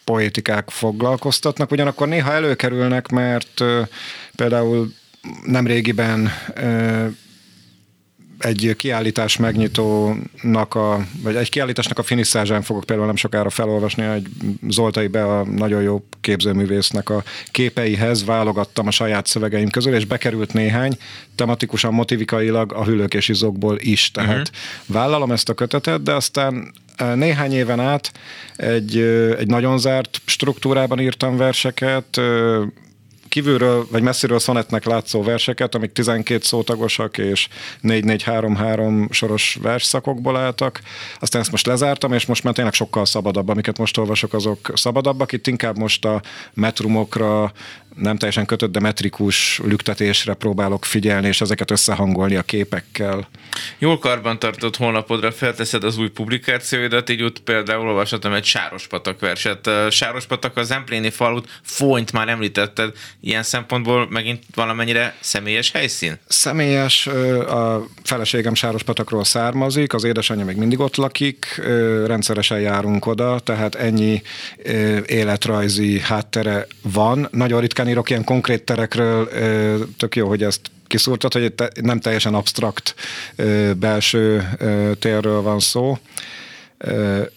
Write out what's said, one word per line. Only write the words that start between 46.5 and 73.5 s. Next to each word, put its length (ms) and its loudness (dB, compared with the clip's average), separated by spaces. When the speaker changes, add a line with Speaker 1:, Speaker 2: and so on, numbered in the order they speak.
Speaker 1:
metrumokra, 1000 0
nem 200 0
teljesen 300 0
kötött, 260 0
de 80 0
metrikus 840 0
lüktetésre 720 0
próbálok 500 0
figyelni, 440 2
és 120 2
ezeket 300 -2
összehangolni 640 2
a 60 0
képekkel. 840 -4
Speaker 2:
Jól 200 4
karbantartott 800 -2
honlapodra 560 0
felteszed 520 -2
az 140 0
új 100 0
publikációidat, 1040 -2
így 120 0
ott 180 -2
például 480 0
olvashatom 440 0
egy 120 0
Sárospatak 760 -4
verset. 460 -2
Ö, 240 2
Sárospatak, 640 -2
a 60 0
Zempléni 480 -2
falut, 380 -2
Fonyt 500 0
már 160 0
említetted, 640 -2
ilyen 220 -2
szempontból 680 0
megint 320 -4
valamennyire 640 0
személyes 500 -2
helyszín? 480 -2
Speaker 1:
Személyes, 800 2
ö, 420 0
a 380 0
feleségem 520 0
Sárospatakról 720 -2
származik, 680 0
az 100 -2
édesanyja 400 0
még 120 -4
mindig 240 2
ott 160 0
lakik, 600 -2
ö, 480 0
rendszeresen 540 0
járunk 460 0
oda, 340 0
tehát 340 -2